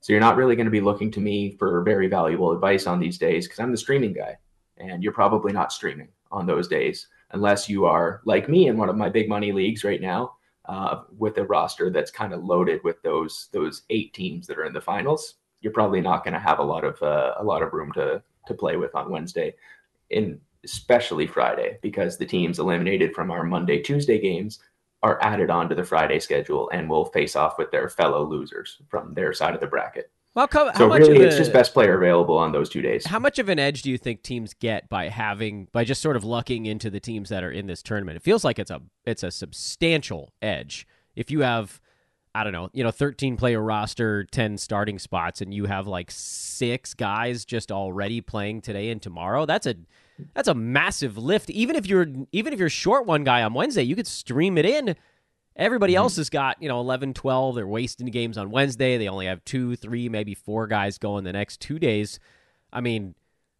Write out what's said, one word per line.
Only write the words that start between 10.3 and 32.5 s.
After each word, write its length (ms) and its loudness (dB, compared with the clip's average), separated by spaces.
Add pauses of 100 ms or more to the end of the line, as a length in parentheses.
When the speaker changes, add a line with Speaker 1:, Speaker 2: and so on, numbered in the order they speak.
Speaker 1:
uh, 380 -4 (140)
with 200 0
a 80 0
roster 440 0
that's 220 -2
kinda 240 -6
loaded 480 2
with 180 -2
those, 520 -4
those 360 -4
eight 240 -4
teams 340 -8
that 100 -10
are 80 -6
in 80 -8
the 80 -8
finals. 540 -4 (260)
You're 120 -4
probably 280 2
not 240 0
gonna 140 -4
have 200 2
a 40 2
lot 200 -2
of, 180 -4
uh, 360 0
a 60 -8
lot 180 0
of 120 -4
room 200 -6
to, 280 -2 (260)
to 60 -6
play 240 -2
with 180 -4
on 140 -6
Wednesday, 460 -6 (540)
in 320 -2 (240)
especially 640 0
Friday, 540 -2
because 360 -4
the 80 -4
teams 340 -2
eliminated 540 0
from 180 -4
our 120 -4
Monday, 380 0
Tuesday 380 2
games 400 -4 (420)
are 200 2
added 280 2
on 180 2
to 80 -2
the 80 -2
Friday 360 2
schedule 500 -2
and 200 -4
will 140 2
face 320 -2
off 220 2
with 140 -4
their 180 -2
fellow 340 0
losers 640 -8
from 260 -8
their 200 -2
side 200 0
of 60 -6
the 80 -4
bracket. 420 -6 (260)
Speaker 2:
Well, 120 4
co-, 240 4
Speaker 1:
So 40 -
Speaker 2:
how 120 8
much 140 8
Speaker 1:
really, 160 12
Speaker 2:
of 60 12
Speaker 1:
it's 120 8
Speaker 2:
a, 40 4
Speaker 1:
just 120 4
best 220 6
player 220 6
available 420 6
on 160 2